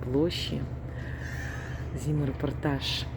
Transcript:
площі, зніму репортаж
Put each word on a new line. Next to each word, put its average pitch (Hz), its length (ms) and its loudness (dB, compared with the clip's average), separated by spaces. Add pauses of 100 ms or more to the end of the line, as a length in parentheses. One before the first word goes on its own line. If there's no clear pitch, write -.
площі, 143 560 2 (1400)
зніму 147 220 4
репортаж 139 800 2 (120)